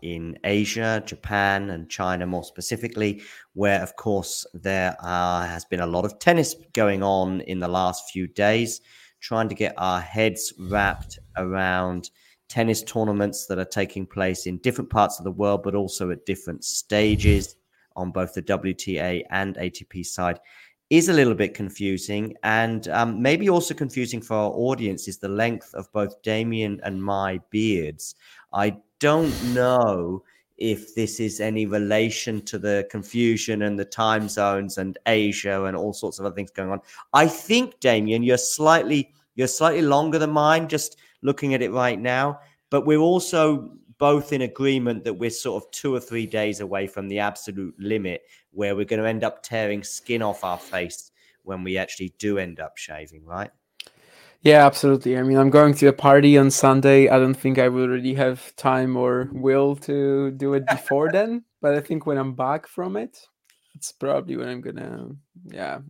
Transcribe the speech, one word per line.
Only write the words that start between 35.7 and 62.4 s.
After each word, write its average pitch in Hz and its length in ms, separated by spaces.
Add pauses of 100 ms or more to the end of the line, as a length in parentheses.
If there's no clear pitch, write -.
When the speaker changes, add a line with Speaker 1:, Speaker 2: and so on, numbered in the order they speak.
Speaker 1:
all 101 160
sorts 95 260
of 98 60
other 92 100
things 98 160
going 95 200
on. 98 100 (320)
I 147 120
think, 240 540
Damien, 113 420
you're 123 160
slightly, 151 760 (220)
you're 127 120
slightly 160 360
longer 151 360
than 151 120
mine, 156 360
just 151 300 (240)
looking 139 320
at 127 80
it 104 100
right 123 300
now. 131 400 (280)
But 143 160
we're 151 140
also 160 800 (200)
both 147 360
in 131 80
agreement 123 600
that 117 100
we're 113 160
sort 107 340
of - 60
two - 240
or 127 60
three 117 260
days 107 340
away 98 280
from 98 200
the 98 120
absolute 98 580
limit 98 460 (260)
where 101 260
we're 101 80
gonna 107 220
end 113 180
up - 200
tearing 104 400
skin 117 400
off 101 200
our 90 140
face - 540 (320)
when 95 200
we 92 140
actually 92 400
do 104 220
end 85 200
up 78 180
shaving, 78 460
right? 87 280 (880)
Speaker 2:
Yeah, 147 240
absolutely. 135 540
I - 20
mean, 135 160
I'm 135 140
going 147 240
to 143 120
a 135 60
party 143 420
on 139 140
Sunday. 135 600
I 131 100
don't 131 160
think 131 240
I 127 100
will 127 180
really 127 280
have 127 400
time 131 420
or 127 340
will 135 440
to 139 560
do 139 240
it 135 100
before 143 440
<laughs> 165 40
then, 226 320 (160)
but 147 140
I 147 40
think 147 280
when 147 100
I'm 135 160
back 139 340